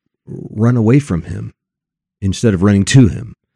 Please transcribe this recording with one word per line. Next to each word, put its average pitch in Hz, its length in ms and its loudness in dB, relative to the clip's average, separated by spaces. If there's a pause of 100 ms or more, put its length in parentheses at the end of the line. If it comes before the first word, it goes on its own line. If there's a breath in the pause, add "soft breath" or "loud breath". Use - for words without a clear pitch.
(260)
run 117 500 -4
away 117 240 2
from 90 220 -4
him 98 320 -14 (680)
instead 98 340 0
of 87 80 -4
running 101 240 4
to 131 220 6
him. 117 260 -10 (220)